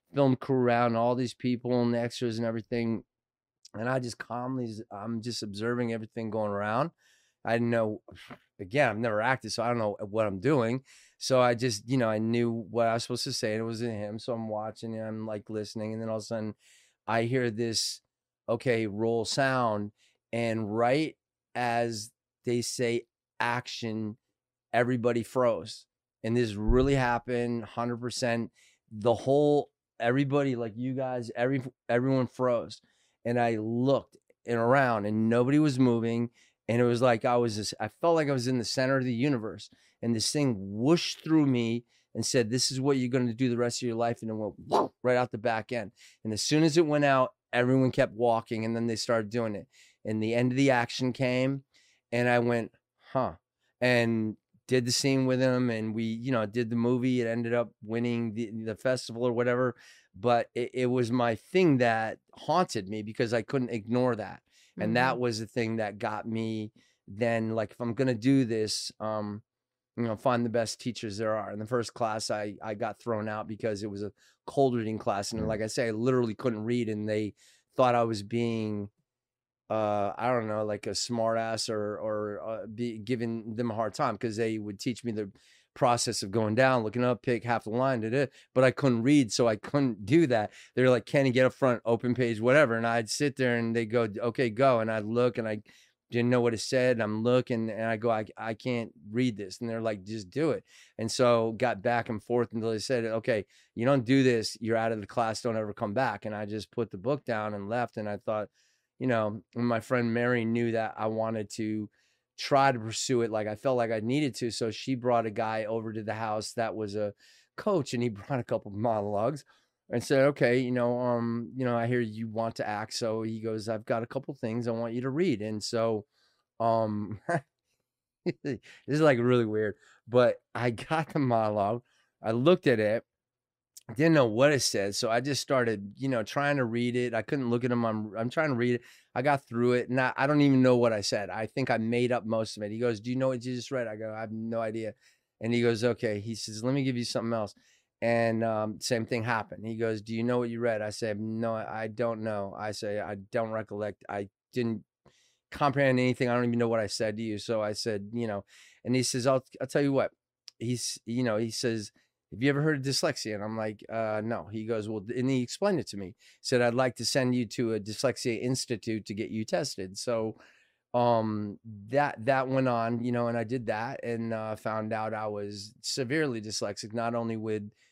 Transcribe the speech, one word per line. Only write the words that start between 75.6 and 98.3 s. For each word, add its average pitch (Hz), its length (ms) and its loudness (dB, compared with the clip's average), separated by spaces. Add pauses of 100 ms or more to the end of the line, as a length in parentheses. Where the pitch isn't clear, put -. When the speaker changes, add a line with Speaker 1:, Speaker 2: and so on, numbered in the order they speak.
Speaker 1:
I 110 60 -2
say, 117 220 -2
I - 20 -2
literally 117 440 2
couldn't 110 300 -2
read, 120 240 0
and 107 200 -4
they 107 260 -2 (400)
thought 123 200 6
I 120 100 4
was 110 180 -2
being, 110 640 -2 (800)
uh, 104 480 0
I 117 120 0
don't 117 180 0
know, 107 180 -2
like, 104 220 -4
a 101 80 -4
smart 113 440 0
ass 113 300 -2
or, 104 300 -2
or, 104 440 -4
uh, 110 240 -8
be 113 320 -6
giving 113 560 -4
them 120 160 -2
a 104 40 -6
hard 107 200 -2
time 123 220 -2
'cause 110 200 -4
they 113 220 -2
would 104 200 -10
teach - 260 -6
me 120 80 -4
the 104 180 -6 (480)
process 120 440 2
of 101 80 -8
going 107 240 2
down, 131 280 4
looking 110 220 -2
up, 123 180 0
pick 117 220 0
half 117 200 0
the 107 60 -6
line, 123 300 0
da, 110 100 -4
da, 135 160 0 (280)
but 127 100 6
I 127 60 6
couldn't 120 320 2
read, 135 280 6
so 120 160 2
I 110 100 4
couldn't 120 480 -2
do 156 220 6
that. 110 240 0 (240)
They're 127 160 6
like, 120 160 2
"Kenny, 139 240 4
get 127 160 6
up 120 60 2
front, 123 320 2
open 117 300 2
page, 117 260 0
whatever." 123 360 6
And 113 100 0
I'd 117 220 0
sit 147 280 -2
there 123 200 2
and 113 180 0
they'd 117 120 2
go, 117 200 2 (240)
"Okay, 123 200 0
go." 123 300 4
And 110 100 0
I'd 110 140 -2
look 120 340 2
and 113 80 -4
I 107 140 -4 (500)
didn't 120 200 2
know 123 100 4
what 120 140 2
it 101 40 -6
said. 127 380 2
And 113 60 -2
I'm 107 200 -2
looking 120 460 2
and 107 160 -6
I 113 120 -2
go, 113 140 0
"I, 110 140 0 (120)